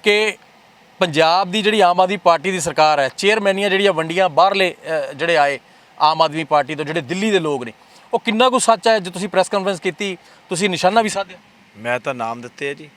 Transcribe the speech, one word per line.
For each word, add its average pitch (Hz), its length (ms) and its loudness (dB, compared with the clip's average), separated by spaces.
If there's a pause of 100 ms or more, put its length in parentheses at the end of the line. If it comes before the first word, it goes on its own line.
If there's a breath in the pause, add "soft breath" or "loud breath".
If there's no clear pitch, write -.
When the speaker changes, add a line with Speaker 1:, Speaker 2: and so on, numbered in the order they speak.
Speaker 1:
ਕਿ 208 340 0 (600)
ਪੰਜਾਬ 175 520 2
ਦੀ 214 100 -2
ਜਿਹੜੀ 214 180 0
ਆਮ 175 200 4
ਆਦਮੀ 185 180 2
ਪਾਰਟੀ 170 340 2
ਦੀ 185 80 -4
ਸਰਕਾਰ 156 400 2
ਹੈ, 135 100 0
ਚੇਅਰਮੈਨੀਆਂ 196 600 0
ਜਿਹੜੀਆਂ 190 240 2
ਵੰਡੀਆਂ 165 360 0
ਬਾਹਰਲੇ, 185 460 2 (340)
ਅ, 151 40 -14
ਜਿਹੜੇ 165 240 0
ਆਏ 143 220 2 (400 soft breath)
ਆਮ 160 220 2
ਆਦਮੀ 160 220 0
ਪਾਰਟੀ 147 320 0
ਤੋਂ, 151 100 -6
ਜਿਹੜੇ 160 160 -4
ਦਿੱਲੀ 185 300 -4
ਦੇ 190 80 2
ਲੋਕ 147 240 -4
ਨੇ, 113 100 -14 (400 soft breath)
ਉਹ 240 60 0
ਕਿੰਨਾ 233 300 2
ਕੁ 254 100 0
ਸੱਚ 226 280 2
ਹੈ? 220 120 4
ਜੇ 180 120 -8
ਤੁਸੀਂ 185 180 -8
ਪ੍ਰੈਸ 185 200 0
ਕਾਨਫਰੰਸ 190 300 -4
ਕੀਤੀ, 190 380 -6 (320 soft breath)
ਤੁਸੀਂ 185 200 -2
ਨਿਸ਼ਾਨਾ 185 320 2
ਵੀ 214 80 -2
ਸਾਧਿਆ। 190 280 -8 (400)
Speaker 2:
ਮੈਂ 120 220 -4
ਤਾਂ 139 140 -6
ਨਾਮ 120 280 -8
ਦਿੱਤੇ 123 280 -10
ਆ 143 40 -8
ਜੀ 151 240 -18